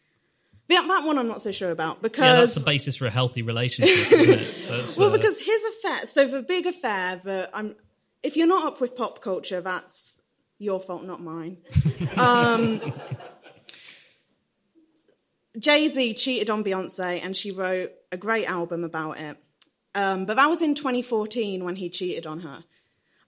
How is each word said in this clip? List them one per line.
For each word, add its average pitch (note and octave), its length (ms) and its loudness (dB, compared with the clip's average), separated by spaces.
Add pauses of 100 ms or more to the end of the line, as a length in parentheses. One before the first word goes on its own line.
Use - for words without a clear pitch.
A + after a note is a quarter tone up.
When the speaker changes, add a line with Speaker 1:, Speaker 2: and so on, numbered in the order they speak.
(680)
Speaker 1:
That, E4+ 180 4
that E4+ 180 0
one D4+ 120 0
I'm A#3+ 100 0
not G#3 140 -6
so G3+ 100 -6
sure F#3 200 -4
about, D#3+ 300 -4
because A3+ 220 0
Speaker 2:
Yeah, B3+ 140 8
that's A#3+ 160 6
the D3+ 80 -2
basis C#3+ 340 0
for C3 100 -6
a A#2 60 0
healthy B2 300 0
relationship, B2 720 2
isn't E4 260 8
it? - 220 -6
Speaker 1:
<laughs> - 80 -10
Speaker 2:
That's, B3 280 -4
Speaker 1:
Well, G4 120 6
Speaker 2:
uh, G#4 80 4
Speaker 1:
because G#4 200 2
his G#4+ 280 0
affair, - 420 -6
so C#4 200 4
the C4 140 -4
big F4+ 240 -2
affair F#3+ 600 -4
that F#3+ 280 -4
I'm, G#3+ 220 -8 (480)
if D4+ 140 -2
you're E4 100 4
not E4+ 180 4
up - 140 -6
with B3 160 -4
pop A#3 260 -6
culture, F#3 380 -6
that's - 580 -8 (420)
your G3 200 -4
fault, F#3 240 -12
not F3+ 180 -14
mine. E3 360 -12 (280)
Speaker 2:
<laughs> - 320 -4
Speaker 1:
Um, A#3 760 2 (2750)
Jay-Z C4+ 540 2
cheated A3 360 -2
on G#3+ 140 -2
Beyonce, F#3 600 -4
and F#3+ 120 -8
she G3+ 160 -6
wrote F#3 400 -4 (200)
a F#3 60 -8
great G#3+ 280 -2
album E3+ 380 -4
about D#3+ 360 -8
it. D3+ 180 -12 (560)
Um, F#3+ 320 -2
but G#3+ 120 -4
that C#4+ 120 6
was D#4+ 120 0
in D4+ 140 0
twenty B3+ 260 -2
fourteen G#3+ 640 -4
when F3 100 -6
he F#3+ 140 -8
cheated E3+ 360 -6
on D#3 160 -10
her. C#3 220 -16 (640)